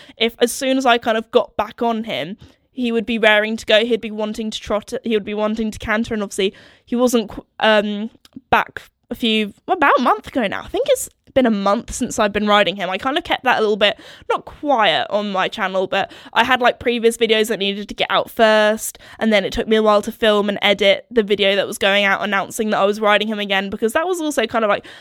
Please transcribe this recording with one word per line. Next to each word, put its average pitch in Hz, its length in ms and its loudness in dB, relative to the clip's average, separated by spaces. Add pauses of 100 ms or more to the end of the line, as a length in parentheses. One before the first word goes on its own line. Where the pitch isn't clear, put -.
(180)
if, 226 220 -2
as 240 120 2
soon 262 260 -2
as 269 80 -2
I 240 120 4
kind 233 200 -2
of 226 140 -8
got - 260 2
back 214 240 -6
on 226 220 -2
him, 175 340 -8 (340)
he 247 200 -4
would 226 140 0
be 233 120 -2
raring 214 400 4
to - 80 -16
go, 214 200 4
he'd 233 160 0
be 220 100 -8
wanting 214 400 -6
to - 80 -10
trot, - 320 -6 (120)
he 226 120 0
would 202 80 -2
be 208 100 -8
wanting 214 380 -2
to - 80 -14
canter, 220 340 -2
and 214 80 -4
obviously 196 320 -2 (320)
he - 100 -6
wasn't 233 360 0
qu-, - 140 -16 (140)
um, 208 500 2 (400)
back - 320 0 (280)
a 247 60 -10
few, 220 380 0 (140)
about 320 320 4
a - 20 -2
month 349 260 0
ago 247 200 -2
now. 95 160 -6
I - 40 -18
think 466 220 -2
it's 508 200 0 (240)
been 262 120 2
a 240 60 2
month 202 420 -2
since - 240 -6
I've 208 140 0
been 208 160 -2
riding 208 300 2
him. 185 120 -4
I 185 80 -4
kind 269 200 -4
of 330 80 -4
kept - 180 -4
that 254 160 2
a - 20 0
little 214 140 2
bit, 202 240 2 (300)
not - 160 -4
quiet 214 640 0
on 208 220 -4
my 185 180 -2
channel, 190 360 -2
but 190 260 -4 (220)
I 233 120 2
had, 254 160 2
like, 240 180 2
previous 233 380 0
videos 220 320 2
that 220 100 -4
needed 196 300 -4
to - 40 -14
get - 160 -2
out 185 200 0
first, 214 680 2 (200)
and 220 140 0
then 202 120 2
it - 80 -6
took - 140 -4
me 220 80 2
a 220 80 4
while 208 180 4
to 220 100 -8
film 208 380 2
and 202 120 -4
edit 196 500 2
the 233 120 2
video 196 320 2
that 180 120 0
was 214 100 -8
going 202 260 2
out 196 200 0
announcing 202 460 -2
that 190 100 0
I 196 60 2
was 208 160 -2
riding 208 260 2
him 214 120 -4
again, 196 300 -2
because 220 240 -2
that 330 140 0
was 359 140 -2
also 285 260 -2
kind 226 180 -2
of, 208 40 2
like, - 160 -2 (160)